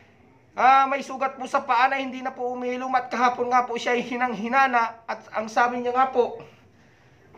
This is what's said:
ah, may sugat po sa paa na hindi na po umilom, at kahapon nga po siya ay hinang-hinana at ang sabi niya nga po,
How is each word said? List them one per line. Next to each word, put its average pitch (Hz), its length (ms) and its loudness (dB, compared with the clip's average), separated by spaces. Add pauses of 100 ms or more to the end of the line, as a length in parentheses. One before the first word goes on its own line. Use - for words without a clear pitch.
(580)
ah, 269 320 6
may 277 160 -4
sugat 262 320 -6
po 254 80 -10
sa - 160 0
paa 247 240 2
na 277 160 0
hindi 262 160 -8
na 254 160 -8
po 247 160 -6
umilom, 247 480 -6
at 247 80 -6
kahapon 247 480 0
nga 247 80 4
po 233 160 -4
siya 247 160 -2
ay 240 80 0
hinang-hinana 240 1040 0
at 220 240 -8
ang 220 160 -4
sabi 247 320 0
niya 240 160 -2
nga 262 160 2
po, 247 320 0 (960)